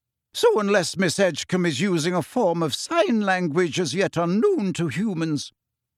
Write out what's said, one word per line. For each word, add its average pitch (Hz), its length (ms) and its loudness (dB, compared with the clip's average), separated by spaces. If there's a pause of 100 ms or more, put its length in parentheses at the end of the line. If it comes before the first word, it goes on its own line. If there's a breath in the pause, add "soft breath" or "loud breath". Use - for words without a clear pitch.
(340)
So 453 260 4
unless 202 360 0
Miss 170 220 0
Edgecombe 180 480 0
is 143 140 0
using 175 340 0
a 180 80 0
form 170 400 0
of 156 120 0
sign 330 460 0
language 180 600 0
as 143 140 -2
yet 180 220 -2
unknown 196 580 0
to 170 140 -2
humans. 165 640 -4 (460)